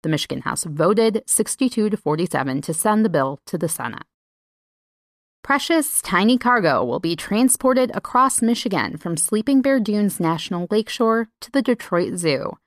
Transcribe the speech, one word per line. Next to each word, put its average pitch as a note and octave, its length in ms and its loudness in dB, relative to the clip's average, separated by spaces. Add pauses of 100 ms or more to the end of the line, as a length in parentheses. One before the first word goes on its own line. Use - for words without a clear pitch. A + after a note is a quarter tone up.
The D#3+ 60 -4
Michigan C3+ 320 -2
House - 240 -6
voted G3 600 2
sixty-two A3 640 0
to G#3 80 -2
forty-seven D3 640 -2
to E3 100 -6
send G#3+ 320 2
the G#3 60 2
bill C#3 340 0
to - 140 -6
the E3+ 100 -2
Senate. A#2+ 360 -8 (1400)
Precious C#4+ 580 0
tiny G#3+ 380 2
cargo F#3 440 2
will B2 160 -2
be E3 160 -2
transported B3+ 800 2
across B3+ 480 0
Michigan A3+ 560 -2
from E3 220 -6
Sleeping C4 420 2
Bear C4+ 200 2
Dunes G#3 380 0
National F3 520 -2
Lakeshore A3+ 580 0 (140)
to - 80 -18
the C#4 100 0
Detroit F#3+ 560 -2
Zoo. D#3+ 360 -2 (140)